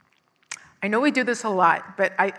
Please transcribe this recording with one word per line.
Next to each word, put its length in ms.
I 60
know 120
we 120
do 120
this 200
a 60
lot, 480
but 200
I, 220